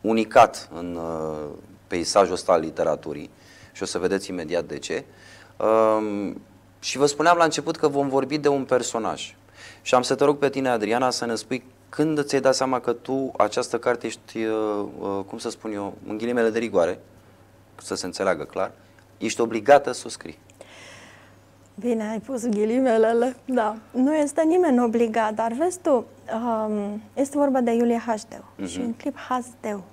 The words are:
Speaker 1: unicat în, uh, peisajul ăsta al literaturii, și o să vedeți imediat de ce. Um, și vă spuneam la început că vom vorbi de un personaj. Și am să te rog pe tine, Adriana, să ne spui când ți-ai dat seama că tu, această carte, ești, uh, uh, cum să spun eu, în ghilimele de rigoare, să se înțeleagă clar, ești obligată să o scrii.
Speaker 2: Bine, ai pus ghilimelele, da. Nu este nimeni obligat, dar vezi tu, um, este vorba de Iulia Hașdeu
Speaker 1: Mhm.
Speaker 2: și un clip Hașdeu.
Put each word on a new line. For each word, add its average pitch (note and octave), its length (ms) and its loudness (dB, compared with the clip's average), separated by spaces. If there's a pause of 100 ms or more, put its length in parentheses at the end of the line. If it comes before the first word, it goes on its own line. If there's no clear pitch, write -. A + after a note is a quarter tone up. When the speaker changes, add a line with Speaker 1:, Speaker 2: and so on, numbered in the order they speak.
Speaker 1:
unicat A2+ 680 4 (100)
în, F2 240 -6
uh, D#2+ 340 -6 (500)
peisajul F2+ 480 2
ăsta - 180 0
al E2+ 80 6
literaturii, D#2 720 -4 (420)
și - 100 -10
o F#2+ 40 -6
să F2+ 120 -6
vedeți F#2 320 -4
imediat E2+ 340 -4
de D2 140 -12
ce. G#2 260 -8 (520)
Um, A2 840 0 (400)
și - 180 -8
vă C#3 80 4
spuneam D3+ 300 2
la E3+ 80 6
început D#3 320 -2
că D#3 120 2
vom C#3 200 0
vorbi C3+ 300 0
de D3 100 2
un C#3 160 2
personaj. A2+ 720 -2 (460)
Și - 120 0
am B2+ 80 8
să C3+ 120 0
te C#3+ 100 2
rog C#3+ 140 4
pe C#3 100 2
tine, C3+ 200 -2
Adriana, A#2+ 420 2
să A#2+ 160 -4
ne A#2 80 -2
spui - 300 -8 (240)
când D3+ 360 0
ți-ai C#3 160 0
dat C3 140 4
seama C3 260 0
că A#2+ 120 -2
tu, C3 440 -4
această A#2 420 0
carte, A#2 280 -2
ești, A2+ 380 -8
uh, G#2+ 400 -2 (140)
uh, G2 100 -6 (200)
cum A#2 100 -12
să A#2 120 -6
spun A2 220 -10
eu, G2+ 220 -8 (140)
în G#2+ 80 -8
ghilimele A#2 340 0
de A2 80 -2
rigoare, G2 400 0 (840)
să - 120 -6
se - 120 -8
înțeleagă F2+ 380 -2
clar, - 260 -6 (480)
ești A2 220 -4
obligată A#2+ 520 4
să - 140 -10
o - 20 -10
scrii. - 300 -14 (1400)
Speaker 2:
Bine, A3 360 -2
ai A3+ 100 -6
pus A#3+ 280 -8
ghilimelele, A#3 960 2
da. A3+ 300 0 (160)
Nu C4 240 2
este D4 280 0
nimeni D#4+ 380 4
obligat, A3+ 540 2
dar A3+ 180 -2
vezi E4+ 300 -2
tu, B3+ 220 4 (300)
um, G#3+ 680 -4 (120)
este C#4 240 -2
vorba C4+ 220 2
de A#3+ 140 2
Iulia A#3 320 2
Hașdeu - 380 -6 (120)
Speaker 1:
Mhm. - 120 -6
Speaker 2:
și - 100 -8
un A#3+ 140 -4
clip C#4 240 -8 (120)
Hașdeu. A#3+ 540 -6 (100)